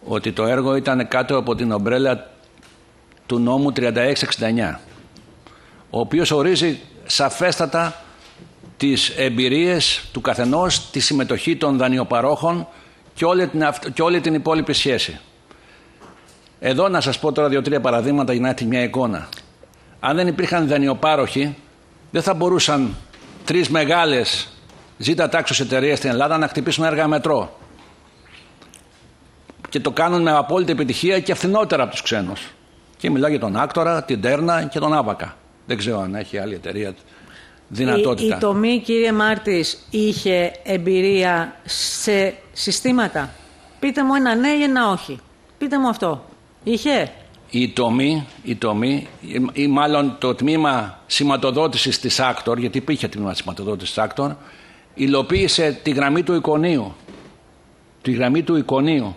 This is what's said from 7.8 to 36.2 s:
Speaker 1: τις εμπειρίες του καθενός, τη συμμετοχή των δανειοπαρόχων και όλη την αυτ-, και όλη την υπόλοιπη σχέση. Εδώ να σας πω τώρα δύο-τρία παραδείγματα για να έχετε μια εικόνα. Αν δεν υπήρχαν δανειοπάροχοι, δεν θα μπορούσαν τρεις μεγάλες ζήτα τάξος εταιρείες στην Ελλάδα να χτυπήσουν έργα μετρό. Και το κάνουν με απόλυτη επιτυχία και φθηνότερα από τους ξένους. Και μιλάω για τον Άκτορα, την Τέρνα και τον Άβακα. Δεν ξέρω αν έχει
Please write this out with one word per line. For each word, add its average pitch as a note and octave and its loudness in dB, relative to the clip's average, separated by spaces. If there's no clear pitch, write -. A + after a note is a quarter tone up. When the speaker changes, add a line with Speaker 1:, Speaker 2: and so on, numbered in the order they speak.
Speaker 1:
τις C#3 2
εμπειρίες C3+ 0
του B2+ -6
καθενός, C3 0
τη C#3 -2
συμμετοχή C3+ 0
των C#3+ 0
δανειοπαρόχων C3 0
και - -2
όλη F3+ 4
την D#3 0
αυτ-, D3 -2
και E3 -2
όλη F3 2
την E3 0
υπόλοιπη D#3 0
σχέση. A2+ 0
Εδώ C3+ 2
να F3 2
σας C3 -2
πω D3+ 0
τώρα D3 2
δύο-τρία C#3 0
παραδείγματα B2+ 2
για A#2+ 0
να B2+ 0
έχετε B2 -2
μια B2 0
εικόνα. A2 -2
Αν C3+ 0
δεν F3+ 0
υπήρχαν E3+ 0
δανειοπάροχοι, C#3 0
δεν E3 -2
θα F#3 2
μπορούσαν D#3 2
τρεις D#3+ 2
μεγάλες D3+ 2
ζήτα D3+ 0
τάξος D3+ 0
εταιρείες C3 0
στην C3+ -2
Ελλάδα C#3+ 2
να D#3 0
χτυπήσουν D3 -2
έργα D#3 2
μετρό. D3 0
Και C#3+ -2
το C3 -2
κάνουν E3+ 2
με E3 2
απόλυτη E3 2
επιτυχία D3+ 0
και - -2
φθηνότερα F3+ 2
από A2+ -4
τους - -10
ξένους. G2 -4
Και F3 -4
μιλάω C#3+ 2
για C#3+ 0
τον G#2+ -2
Άκτορα, D#3+ 0
την A#2+ -2
Τέρνα D#3+ 2
και D3 -6
τον D3+ 0
Άβακα. G#2+ -2
Δεν A#2+ -4
ξέρω G#2 -2
αν F#2+ -6
έχει G#2 -8